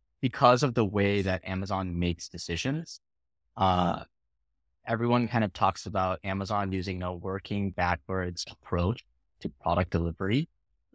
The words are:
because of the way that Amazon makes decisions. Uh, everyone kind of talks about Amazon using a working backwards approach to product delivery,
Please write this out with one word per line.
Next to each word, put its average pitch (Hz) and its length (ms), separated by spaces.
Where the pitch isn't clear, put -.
because 123 420
of 127 120
the 117 100
way 101 380
that 95 240
Amazon 95 520
makes 87 300
decisions. 131 720
Uh, 90 480
everyone 120 420
kind 110 160
of 95 80
talks - 340
about 92 380
Amazon 98 480
using 92 300
a 90 120
working 98 560
backwards 90 800
approach - 540
to - 80
product 87 300
delivery, 95 580